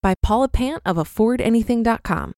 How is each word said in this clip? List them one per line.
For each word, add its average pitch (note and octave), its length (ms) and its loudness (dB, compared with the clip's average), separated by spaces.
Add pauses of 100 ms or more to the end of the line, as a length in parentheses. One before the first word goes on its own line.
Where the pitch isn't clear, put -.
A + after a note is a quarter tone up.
by F#3+ 200 2
Paula A#3+ 260 2
Pant C4+ 380 -2
of F3+ 120 0
afford A3 440 0
anything A#3 420 0
dot A3+ 200 0
com. D3+ 340 -4